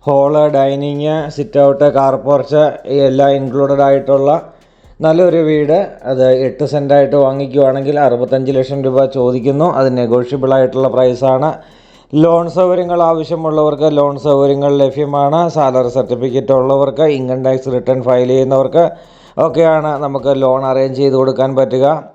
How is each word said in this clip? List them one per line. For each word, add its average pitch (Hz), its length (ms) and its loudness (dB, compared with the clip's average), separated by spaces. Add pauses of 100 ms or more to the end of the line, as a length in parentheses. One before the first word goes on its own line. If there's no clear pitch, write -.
ഹാൾ, 143 400 2
ഡൈനിങ്, 143 880 -2
സിറ്റ് 143 240 -4
ഔട്ട്, 139 240 4
കാർ 135 320 2
പോർച്ച് 139 480 0 (220)
എല്ലാം 139 440 2
ഇൻക്ലൂഡഡ് 139 520 0
ആയിട്ടുള്ള 139 600 2 (600)
നല്ലൊരു 165 360 2
വീട്. 156 520 0 (140)
അത് 127 220 0 (220)
എട്ട് 135 180 -4
സെൻറ്റായിട്ട് 139 500 2
വാങ്ങിക്കുവാണെങ്കിൽ 139 840 0
അറുപത്തഞ്ച് 127 520 0
ലക്ഷം 139 320 -2
രൂപ 131 220 2
ചോദിക്കുന്നു. 131 640 -2 (120)
അത് 131 180 0
നെഗോഷ്യബിൾ 123 560 -2
ആയിട്ടുള്ള 131 340 0
പ്രൈസാണ്. 131 600 0 (680)
ലോൺ 170 340 2
സൗകര്യങ്ങൾ 175 540 0
ആവശ്യമുള്ളവർക്ക് 156 960 0
ലോൺ 143 200 0
സൗകര്യങ്ങൾ 143 580 2
ലഭ്യമാണ്. 143 720 0
സാലറി 131 400 0
സർട്ടിഫിക്കറ്റ് 123 640 -2
ഉള്ളവർക്ക്, 139 480 0
ഇൻകം 131 420 -2
ടാക്സ് 131 320 -2
റിട്ടേൺ 127 280 -2
ഫയൽ 123 240 2
ചെയ്യുന്നവർക്ക് 135 640 2 (460)
ഒക്കെയാണ് 156 680 0
നമുക്ക് 139 380 -2
ലോൺ 131 240 0
അറേഞ്ച് 131 320 -2
ചെയ്ത് 139 180 0
കൊടുക്കാൻ 131 400 0
പറ്റുക. 131 300 0 (300)